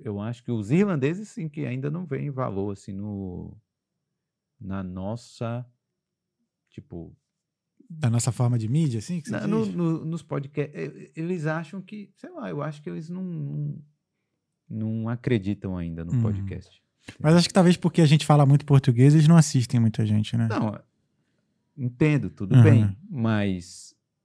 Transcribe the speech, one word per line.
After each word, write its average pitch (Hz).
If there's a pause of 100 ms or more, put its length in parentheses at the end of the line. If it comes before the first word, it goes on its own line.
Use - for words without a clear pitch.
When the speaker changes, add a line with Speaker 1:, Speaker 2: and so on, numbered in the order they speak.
Speaker 1:
eu 104
acho 117
que -
os 107
irlandeses, 180
sim, 170
que 147
ainda 131
não 175
veem 139
valor, 104
assim, 98
no, 95 (1040)
na 95
nossa, 117 (1040)
tipo - (760)
Speaker 2:
Da 156
nossa -
forma 123
de 110
mídia, 139
assim, 175
que -
você 208
Speaker 1:
na, -
no, 220
Speaker 2:
diz? 190
Speaker 1:
no, 165
nos 165
podca-, 143
é, 170
eles 165
acham 165
que, 202
sei 320
lá, 294
eu 151
acho 151
que -
eles 170
não... 180
Não, 147 (920)
não 110
acreditam 101
ainda 85
no 87
Speaker 2:
Uhum. 120
Speaker 1:
podcast. 98 (380)
Speaker 2:
Mas 151
acho 175
que -
talvez 180
porque -
a 160
gente 147
fala 147
muito 143
português, 135
eles 156
não 170
assistem 127
muita 113
gente, 107
né? 113
Speaker 1:
Não, 107 (960)
entendo, 123
tudo 104
Speaker 2:
Uhum. 123
Speaker 1:
bem, 107 (140)
mas 107 (300)